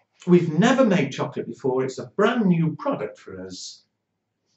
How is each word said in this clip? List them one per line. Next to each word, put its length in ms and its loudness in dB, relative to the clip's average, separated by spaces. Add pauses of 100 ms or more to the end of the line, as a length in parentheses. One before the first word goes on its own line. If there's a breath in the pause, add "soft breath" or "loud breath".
(260)
We've 320 4
never 280 4
made 260 0
chocolate 340 -8
before, 380 -4
it's 140 -8
a 180 -12
brand 300 2
new 300 2
product 420 -6
for 260 -16
us. 380 -16 (760)